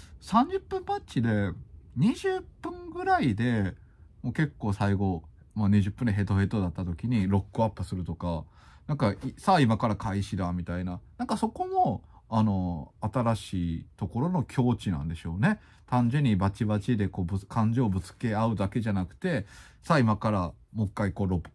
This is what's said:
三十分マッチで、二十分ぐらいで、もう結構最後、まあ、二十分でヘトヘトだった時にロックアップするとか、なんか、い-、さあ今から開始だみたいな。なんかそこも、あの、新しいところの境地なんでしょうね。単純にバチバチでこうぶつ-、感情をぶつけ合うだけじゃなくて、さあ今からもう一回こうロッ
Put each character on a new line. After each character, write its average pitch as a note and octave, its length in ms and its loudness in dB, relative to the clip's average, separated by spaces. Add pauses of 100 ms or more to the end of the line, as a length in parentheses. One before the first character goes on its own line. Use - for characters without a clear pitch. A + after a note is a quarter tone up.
(200)
三 C4 300 4
十 F#4+ 100 -2
分 F#4+ 260 -6
マ G4+ 100 -2
ッ G4+ 100 -6
チ - 160 -4
で、 G#3 300 0 (440)
二 F#3+ 160 4
十 F#4 300 -2 (180)
分 F4 300 -10
ぐ F4 120 -8
ら F#4 180 4
い B2+ 140 2
で、 G#2+ 400 0 (480)
も B2 80 -4
う - 40 -2
結 D3+ 240 0
構 G#2 160 -2
最 G2+ 180 2
後、 F#2+ 300 0 (320)
ま G#2+ 100 0
あ、 G2 60 4
二 G2+ 100 6
十 G2 100 2
分 - 140 -4
で A#2 80 2
ヘ G2 140 2
ト F#2+ 100 2
ヘ G2 100 4
ト A2 140 0
だ F#2 60 0
っ E2+ 60 -2
た F2+ 120 -6
時 F2 240 -4
に G#2 200 2
ロ G2 220 2
ッ - 60 -16
ク A2+ 60 2
ア A2 60 4
ッ - 20 -4
プ - 140 -8
す - 100 -6
る F2+ 100 -4
と E2 100 -6
か、 E2+ 300 -4 (420)
な D3 100 -2
ん - 20 -4
か、 F#3 140 4
い-、 - 40 -10 (220)
さ F#3+ 160 4
あ E3 60 8
今 A2+ 180 4
か A#2+ 100 0
ら G2+ 80 0
開 G2 260 -2
始 G2 140 -6
だ F2+ 160 -2
み F2 120 -4
た F2 140 -6
い F2+ 60 -4
な。 F2+ 160 -6 (160)
な B3 80 -6
ん - 20 -4
か A3 120 -2
そ A3 100 0
こ F4+ 180 -6
も、 F#4 380 0 (240)
あ A2 140 2
の、 F2+ 580 0
新 A#2 360 0
し E2+ 400 -4
い - 100 -10 (100)
と G#2 120 -4
こ A#2 120 -4
ろ E3 80 0
の F3+ 140 0
境 B2 340 0
地 - 140 -4
な D#2 80 0
ん D2+ 100 -4
で E2 80 -4
し - 100 -12
ょ E2 100 -6
う - 20 -4
ね。 G3+ 220 2 (260)
単 B2 220 2
純 C#3+ 160 2
に A2 100 4
バ F#2+ 160 2
チ A2 140 -4
バ G#2+ 160 0
チ B2 160 0
で G2+ 120 0
こ F#2+ 140 -6
う - 20 -2
ぶ F#2+ 140 -2
つ-、 - 80 -10
感 A2+ 260 0
情 A#2+ 140 2
を - 20 2
ぶ F#2+ 120 0
つ - 160 -10
け A2+ 180 -2
合 A2+ 140 2
う A2 80 0
だ G2 120 0
け B2 120 -2
じ A2 80 -2
ゃ G#2 40 0
な F#2 140 0
く - 80 -14
て、 E3+ 320 -2 (360)
さ E3+ 120 2
あ D3+ 40 6
今 A2 180 4
か A2 140 0
ら F#2 220 0 (220)
も A2 100 0
う - 20 2
一 G2 80 -6
回 G2+ 180 0
こ G2+ 120 -2
う F#2 40 2
ロ F#2 80 2
ッ E2 180 -4